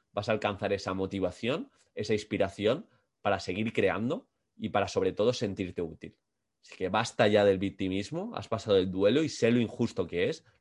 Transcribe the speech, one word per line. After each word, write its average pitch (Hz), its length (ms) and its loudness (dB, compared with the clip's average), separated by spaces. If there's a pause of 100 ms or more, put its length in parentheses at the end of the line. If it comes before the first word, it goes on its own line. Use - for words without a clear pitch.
(120)
vas 110 180 -4
a - 40 2
alcanzar 104 400 -2
esa 98 200 -2
motivación, 95 760 -4 (240)
esa - 180 -4
inspiración 104 760 0 (340)
para 98 180 2
seguir 107 340 -4
creando 110 540 0 (300)
y 107 120 -6
para, 98 180 2
sobre 95 260 0
todo, 113 200 2
sentirte 98 480 -6
útil. 82 340 -10 (460)
Así - 140 -20
que 92 140 -4
basta 110 380 2
ya 104 160 6
del 98 140 6
victimismo, 98 760 -4
has - 120 -10
pasado 107 300 2
el 95 140 2
duelo 101 320 2
y 147 60 -2
sé 117 220 2
lo 123 80 4
injusto 113 480 -2
que 87 220 0
es, - 140 -8 (180)